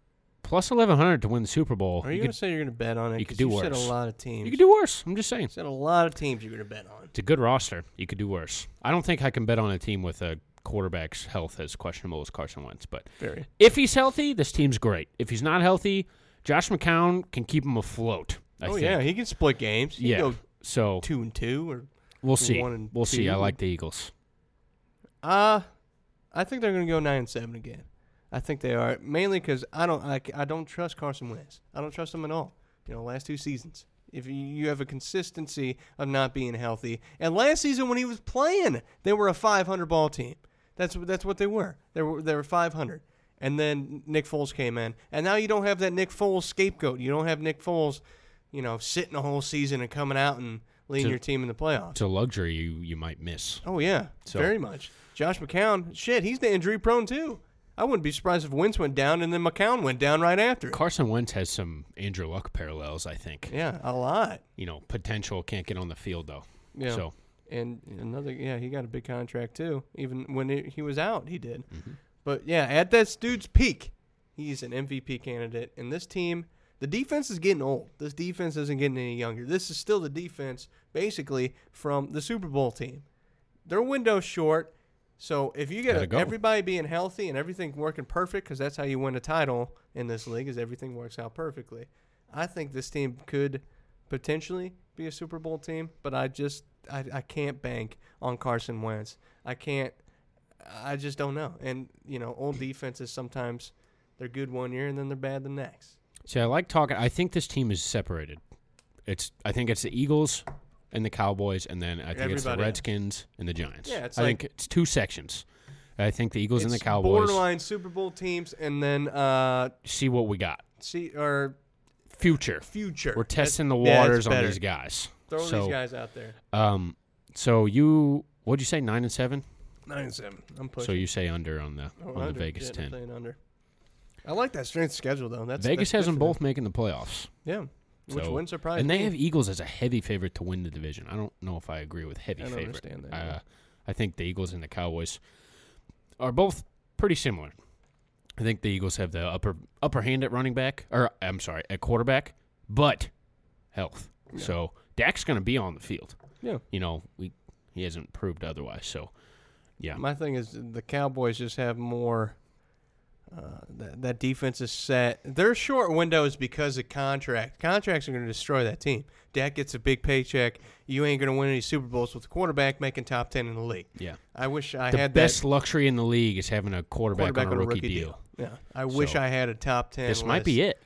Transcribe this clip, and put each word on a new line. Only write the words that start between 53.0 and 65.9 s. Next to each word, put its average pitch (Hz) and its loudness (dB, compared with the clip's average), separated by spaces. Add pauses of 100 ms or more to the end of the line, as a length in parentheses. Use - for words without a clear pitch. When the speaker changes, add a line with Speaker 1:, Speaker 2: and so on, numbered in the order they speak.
Speaker 1:
miss. 82 -8
Speaker 2:
Oh, 180 -2
yeah. 156 2 (160)
Speaker 1:
So. - -4
Speaker 2:
Very 196 2
much. 139 -10 (240)
Josh 175 -2
McCown, 180 0
shit, 233 0
he's 247 -2
the 226 4
injury 190 2
prone, 233 4
too. 277 -6 (400)
I - 2
wouldn't 185 2
be 151 0
surprised 175 0
if 147 -8
Wentz 180 2
went 147 0
down 151 4
and 170 0
then 175 0
McCown 208 4
went 131 0
down 147 4
right 180 6
after. 240 2
Speaker 1:
Carson 156 2
Wentz 113 2
has 92 -2
some 80 -6 (120)
Andrew 92 -6
Luck 90 -8
parallels, 78 -6
I 78 -8
think. - -12
Speaker 2:
Yeah, 156 -4
a 123 -2
lot. 139 -2 (160)
Speaker 1:
You 92 -8
know, 80 -10
potential, 104 -6
can't 95 -6
get 98 -6
on 90 -6
the 82 -10